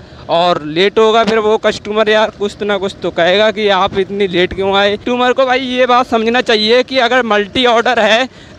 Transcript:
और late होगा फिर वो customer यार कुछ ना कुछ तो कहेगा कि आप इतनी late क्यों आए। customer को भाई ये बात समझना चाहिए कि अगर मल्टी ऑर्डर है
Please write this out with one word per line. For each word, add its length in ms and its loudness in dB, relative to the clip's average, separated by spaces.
और 340 0
late 340 0
होगा 260 2
फिर 160 0
वो 180 0
customer 520 -2
यार 220 2
कुछ 300 -8
ना 160 -2
कुछ 240 -6
तो 100 -4
कहेगा 400 2
कि 180 -2
आप 280 0
इतनी 300 -2
late 260 -2
क्यों 220 -2
आए। 200 2
customer 360 -2
को 140 2
भाई 140 0
ये 260 0
बात 200 2
समझना 360 0
चाहिए 420 2
कि 160 -4
अगर 240 2
मल्टी 440 -2
ऑर्डर 320 2
है 280 2